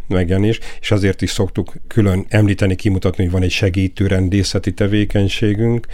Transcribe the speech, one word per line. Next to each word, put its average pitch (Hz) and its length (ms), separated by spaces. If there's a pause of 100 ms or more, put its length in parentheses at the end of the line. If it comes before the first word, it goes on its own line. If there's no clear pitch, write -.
megjelenés, 95 500 (220)
és - 100
azért 101 320
is 90 80
szoktuk - 420 (140)
külön 95 420
említeni, 104 460
kimutatni, 95 500
hogy 87 80
van 92 100
egy 90 80
segítő 95 560
rendészeti 95 680
tevékenységünk, 104 1200